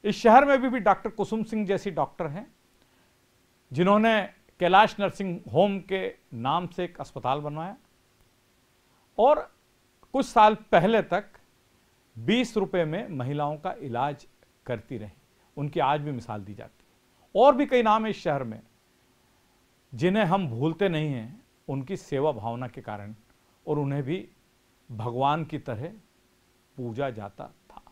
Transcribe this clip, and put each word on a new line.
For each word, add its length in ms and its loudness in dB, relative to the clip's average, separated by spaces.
इस 180 -2
शहर 220 10
में 160 4
भी, 80 -2
भी 120 -2
डॉक्टर 300 2
कुसुम 340 -4
सिंह 220 -4
जैसी 260 -2
डॉक्टर 340 -4
हैं, 200 -10
जिन्होंने 520 4
कैलाश 400 6
नर्सिंग 400 -4
होम 300 2
के 240 -6
नाम 320 -2
से 180 -6
एक 160 -12
अस्पताल 400 -6
बनवाया 360 -10
और 200 6
कुछ 120 0
साल 280 6
पहले 300 4
तक 260 -4
बीस 400 0
रुपए 280 0
में 240 -6
महिलाओं 480 -4
का 240 -8
इलाज 460 -4
करती 320 -8
रहीं। 120 -12
उनकी 240 -4
आज 200 2
भी 100 -8
मिसाल 320 -8
दी 120 -14
जाती 300 -20
है। 580 -6
और 120 8
भी 120 0
कई 160 2
नाम 220 4
हैं 60 -2
इस 80 -6
शहर 260 -2
में, 160 -10
जिन्हें 320 2
हम 240 0
भूलते 400 -2
नहीं 200 -2
हैं 360 -10
उनकी 280 -6
सेवा 360 -2
भावना 360 -8
के 120 -16
कारण, 340 -12
और 120 -2
उन्हें 240 -4
भी 260 -6
भगवान 540 -2
की 140 -10
तरह 340 -10
पूजा 340 -6
जाता 340 -14
था। 480 -20